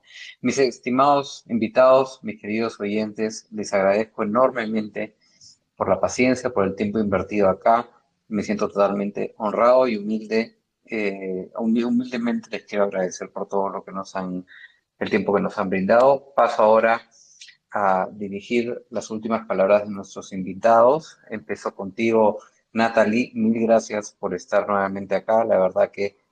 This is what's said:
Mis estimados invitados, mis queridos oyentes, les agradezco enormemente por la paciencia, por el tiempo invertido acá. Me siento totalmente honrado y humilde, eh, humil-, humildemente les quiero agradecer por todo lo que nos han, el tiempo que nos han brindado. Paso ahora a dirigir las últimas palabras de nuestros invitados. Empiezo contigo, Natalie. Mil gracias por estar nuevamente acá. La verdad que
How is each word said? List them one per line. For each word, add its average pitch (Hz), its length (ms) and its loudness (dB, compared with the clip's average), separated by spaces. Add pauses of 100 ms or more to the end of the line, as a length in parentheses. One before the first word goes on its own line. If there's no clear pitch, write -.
(400)
Mis 123 180 -2
estimados 139 920 0
invitados, 131 760 4
mis 107 160 -10
queridos 113 400 -4
oyentes, 107 720 -4
les 107 220 -10
agradezco 101 500 2
enormemente 110 920 -2 (580)
por - 140 -4
la 92 100 2
paciencia, 123 520 0
por 98 140 0
el 92 100 -2
tiempo 107 240 -2
invertido 104 500 0
acá. 113 400 2 (400)
Me 104 120 -4
siento 104 280 -4
totalmente 101 680 -2
honrado 117 520 4
y 110 80 -4
humilde, 107 600 -4 (280)
eh, 95 680 -6
humil-, 117 300 0
humildemente 120 680 -2
les 101 120 -10
quiero 101 220 -2
agradecer 95 460 -6
por 98 180 -10
todo 98 180 -2
lo 95 160 -10
que 95 80 -18
nos 95 240 -10
han, 92 300 -8 (520)
el 98 120 -6
tiempo 98 260 0
que 98 60 2
nos 92 160 -4
han 98 120 -4
brindado. 117 680 2
Paso 117 280 2
ahora 110 380 4 (680)
a 95 420 0
dirigir 104 800 -6
las 107 220 -8
últimas 110 340 -4
palabras 101 380 2
de 104 100 -10
nuestros 98 380 -14
invitados. 113 880 2 (100)
Empiezo 107 460 -8
contigo, 110 640 0 (320)
Natalie. 113 640 0
Mil 113 320 0
gracias 110 500 0
por 95 160 -6
estar 95 340 -2
nuevamente 98 480 -2
acá. 113 280 0
La 107 160 2
verdad 95 320 2
que - 260 -6 (140)